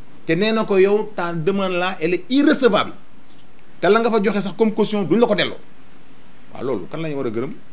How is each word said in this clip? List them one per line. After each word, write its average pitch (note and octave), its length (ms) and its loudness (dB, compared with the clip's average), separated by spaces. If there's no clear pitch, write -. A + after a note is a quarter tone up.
Te D#3+ 80 2
nee G#3 180 2
na A3 120 2
ko, G3 120 2
yow, G3+ 380 4
ta F3 180 -4
demande F#3 460 0
là, F3 220 0
elle F3 140 0
est F3 140 -2
irrecevable. B3 640 4
Te E3 80 2
la G#3+ 120 6
nga A#3 100 2
fa A3 120 2
joxe G3+ 200 0
sax F#3+ 140 -4
comme A3 180 2
caution, G#3 300 0
duñ E3 140 2
la A#3+ 80 4
ko G#3 80 2
delloo. C3+ 220 0
Waaw, - 120 -6
loolu A#2+ 260 -2
kan D3 100 -8
la D#3+ 80 -4
ñu D3 80 -4
war C3+ 100 -2
a A#2 40 -2
gërëm? A#2 220 -4